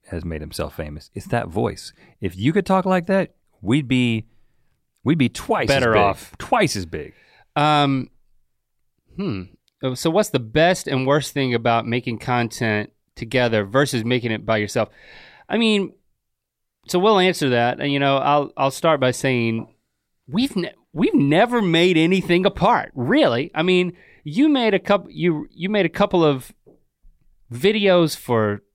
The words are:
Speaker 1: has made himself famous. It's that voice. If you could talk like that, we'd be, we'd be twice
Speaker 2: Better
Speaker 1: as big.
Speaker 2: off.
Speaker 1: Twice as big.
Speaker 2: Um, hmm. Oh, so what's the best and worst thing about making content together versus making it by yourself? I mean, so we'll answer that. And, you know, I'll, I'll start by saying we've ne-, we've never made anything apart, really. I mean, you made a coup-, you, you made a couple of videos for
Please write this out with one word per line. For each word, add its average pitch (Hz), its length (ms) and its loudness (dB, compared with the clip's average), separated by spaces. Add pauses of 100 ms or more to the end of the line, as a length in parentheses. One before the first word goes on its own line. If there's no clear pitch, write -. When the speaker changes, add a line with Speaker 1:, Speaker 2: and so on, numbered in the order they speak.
(100)
Speaker 1:
has 87 140 -8
made 80 160 -8
himself 73 360 -10
famous. 76 380 -12
It's - 140 -12
that 117 200 -4
voice. 92 440 -6 (280)
If 92 160 -6
you 117 160 0
could 190 140 0
talk 190 180 0
like 185 220 0
that, 190 280 -2 (280)
we'd 127 260 0
be, 120 380 0 (760)
we'd 160 160 0
be 123 120 2
twice 175 380 -2
Speaker 2:
Better 131 220 2
Speaker 1:
as 110 40 2
big. 104 80 4
Speaker 2:
off. - 360 -2
Speaker 1:
Twice 214 380 0
as 90 100 -6
big. 80 280 -12 (420)
Speaker 2:
Um, 147 540 2 (1040)
hmm. 131 260 -6 (400)
Oh, 131 120 -4
so 160 160 -2
what's 202 200 0
the 143 80 -2
best 151 480 0
and 131 200 -2
worst 143 260 0
thing 131 220 -2
about 117 320 0
making 117 320 -4
content 113 760 -2 (240)
together 113 480 0
versus 123 400 0
making 120 280 -2
it 92 120 -6
by 110 140 0
yourself? 104 320 -2 (580)
I - 100 -4
mean, 214 340 0 (920)
so 180 140 -2
we'll 202 180 4
answer 175 320 2
that. 123 300 0
And, 143 120 -2
you 139 60 0
know, 139 200 2
I'll, 143 380 0
I'll 139 140 0
start 156 300 0
by 127 100 2
saying 117 640 -2 (540)
we've 214 300 -2
ne-, 170 160 -6 (220)
we've 294 200 0
never 220 460 4
made 175 380 4
anything 180 480 2
apart, 202 480 0
really. 143 600 0
I 156 80 -2
mean, 180 300 2 (320)
you 214 240 2
made 240 260 2
a 185 60 2
coup-, 202 300 0
you, 156 400 -2
you 175 180 -8
made 208 180 0
a - 40 -2
couple 190 340 0
of 139 280 0 (1000)
videos 180 640 2
for 107 460 -2 (120)